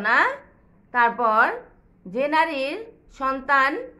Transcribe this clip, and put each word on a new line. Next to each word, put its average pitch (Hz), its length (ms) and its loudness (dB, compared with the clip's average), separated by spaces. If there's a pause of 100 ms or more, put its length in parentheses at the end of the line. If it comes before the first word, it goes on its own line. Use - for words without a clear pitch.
না? 233 100 2 (800)
তারপর, 233 480 2 (640)
যে 226 220 -4
নারীর 311 480 0 (420)
সন্তান 269 540 0 (260)